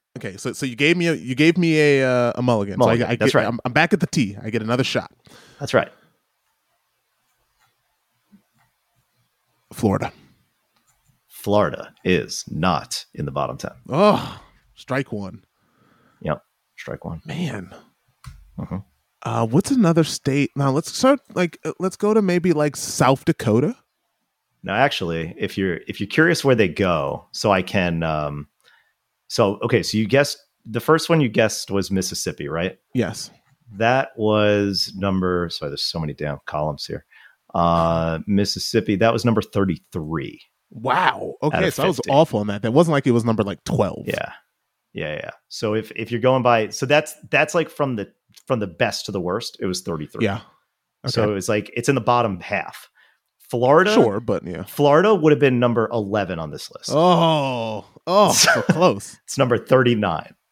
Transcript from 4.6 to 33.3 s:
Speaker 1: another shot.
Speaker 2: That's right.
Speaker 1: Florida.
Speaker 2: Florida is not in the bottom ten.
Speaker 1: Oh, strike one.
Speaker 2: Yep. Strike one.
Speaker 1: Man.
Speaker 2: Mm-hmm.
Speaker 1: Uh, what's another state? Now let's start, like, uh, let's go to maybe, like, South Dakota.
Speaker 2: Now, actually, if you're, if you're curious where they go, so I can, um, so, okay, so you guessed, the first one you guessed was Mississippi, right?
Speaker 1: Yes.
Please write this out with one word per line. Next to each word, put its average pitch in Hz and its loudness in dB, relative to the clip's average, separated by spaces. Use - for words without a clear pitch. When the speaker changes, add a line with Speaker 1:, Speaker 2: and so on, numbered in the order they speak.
Speaker 1:
another 120 0
shot. - -6
Speaker 2:
That's 139 -8
right. - 2
Speaker 1:
Florida. - -2
Speaker 2:
Florida - 0
is 85 0
not - -2
in 80 -6
the 69 -6
bottom 67 -6
ten. - -10
Speaker 1:
Oh, 180 0
strike - -8
one. 98 -12
Speaker 2:
Yep. 76 -4
Strike - -12
one. 82 -10
Speaker 1:
Man. 139 -8
Speaker 2:
Mm-hmm. - -10
Speaker 1:
Uh, 117 -2
what's 131 0
another 170 4
state? 139 -2
Now 139 0
let's 139 -4
start, 269 2
like, 175 -2
uh, 160 -6
let's 185 -4
go 208 0
to 220 4
maybe, 180 2
like, 151 0
South - 0
Dakota. 131 2
Speaker 2:
Now, 92 -4
actually, 87 0
if - -6
you're, 95 -2
if - -8
you're 101 -6
curious 160 2
where 135 6
they 107 4
go, 76 0
so 104 0
I 92 2
can, 87 -2
um, 76 -4
so, 107 0
okay, 117 2
so - -4
you 110 0
guessed, 139 2
the 113 -8
first 156 2
one 165 4
you 127 2
guessed 107 0
was 98 -2
Mississippi, 90 -4
right? 82 -4
Speaker 1:
Yes. - -4